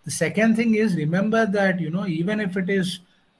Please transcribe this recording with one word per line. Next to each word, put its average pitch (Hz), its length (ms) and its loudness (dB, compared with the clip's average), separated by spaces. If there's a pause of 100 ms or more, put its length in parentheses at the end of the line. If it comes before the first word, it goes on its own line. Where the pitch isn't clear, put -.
The 151 60 -10
second 202 460 2
thing 226 180 2
is, 214 220 2
remember 202 500 0
that, 190 340 0
you 156 100 -4
know, 185 160 -4
even 180 340 -2
if 190 180 -4
it 185 100 -2
is 190 320 -2 (400)